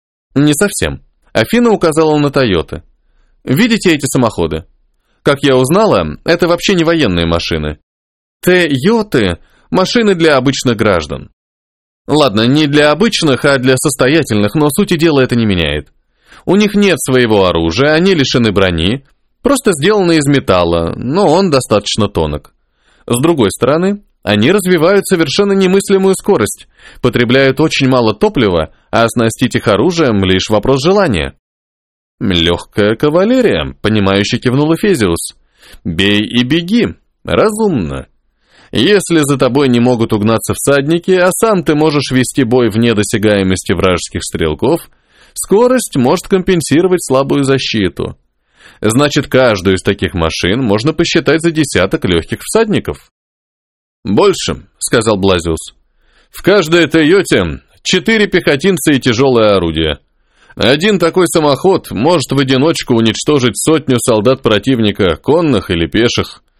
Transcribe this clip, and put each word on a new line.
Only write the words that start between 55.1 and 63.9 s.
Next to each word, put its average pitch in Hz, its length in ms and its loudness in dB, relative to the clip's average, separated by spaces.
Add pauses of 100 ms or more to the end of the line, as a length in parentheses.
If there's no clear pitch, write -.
Блазиус. 90 580 -2 (560)
"В - 120 -20
каждой 170 440 2
"Тойоте" 147 760 0 (200)
четыре 208 440 0
пехотинца 165 640 0
и 131 80 2
тяжёлое 117 560 2
орудие. 80 420 -2 (580)
Один 156 420 0
такой 170 280 0
самоход 160 640 0
может 139 400 0
в 135 80 0
одиночку 135 560 0
уничтожить 117 600 0
сотню 156 420 0